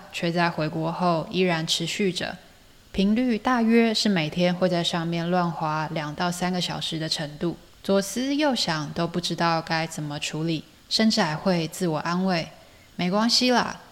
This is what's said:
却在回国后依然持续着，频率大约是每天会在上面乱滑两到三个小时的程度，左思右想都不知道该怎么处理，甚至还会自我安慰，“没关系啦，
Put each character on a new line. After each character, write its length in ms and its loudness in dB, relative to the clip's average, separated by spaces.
却 200 -2
在 180 2
回 180 -2
国 240 -4
后 380 0
依 120 -2
然 260 0
持 180 0
续 260 0
着， 240 -6
频 240 4
率 220 2
大 240 2
约 320 6
是 160 2
每 180 2
天 260 2
会 140 2
在 160 2
上 240 -2
面 220 -2
乱 220 2
滑 420 -2
两 220 -6
到 160 -2
三 200 -2
个 80 -2
小 220 -4
时 160 -6
的 100 -4
程 300 -6
度， 180 -2
左 180 4
思 340 -2
右 200 2
想 380 -2
都 140 0
不 140 -4
知 140 -4
道 260 2
该 240 -2
怎 160 -8
么 180 -6
处 260 -4
理， 180 -2
甚 220 4
至 100 0
还 140 0
会 320 0
自 200 -4
我 120 0
安 260 -2
慰 220 0
，“没 140 0
关 180 2
系 220 4
啦， 280 2